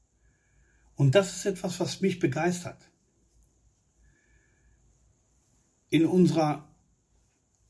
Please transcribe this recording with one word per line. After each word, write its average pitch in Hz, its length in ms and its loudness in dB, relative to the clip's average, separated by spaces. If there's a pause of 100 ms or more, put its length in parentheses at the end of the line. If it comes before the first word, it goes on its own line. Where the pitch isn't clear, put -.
(960)
Und 135 180 2
das 196 220 2
ist - 100 -8
etwas, 190 360 -6
was - 180 -6
mich 185 200 -2
begeistert. 160 680 -4 (3000)
In 156 160 2
unserer 156 680 2 (960)